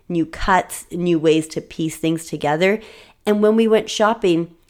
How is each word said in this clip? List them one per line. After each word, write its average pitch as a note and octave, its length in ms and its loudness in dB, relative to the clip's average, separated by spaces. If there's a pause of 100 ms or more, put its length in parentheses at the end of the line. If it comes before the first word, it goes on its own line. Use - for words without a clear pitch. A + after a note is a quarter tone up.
new E3 200 -2
cuts, - 640 -2
new F3 260 0
ways D#3 300 2
to - 140 -8
piece D#3+ 360 -8
things D#3+ 280 -2
together. D#3+ 540 0 (460)
And G#3 160 0
when G#3+ 140 4
we A3+ 140 4
went G#3+ 200 2
shopping, G3 640 0 (160)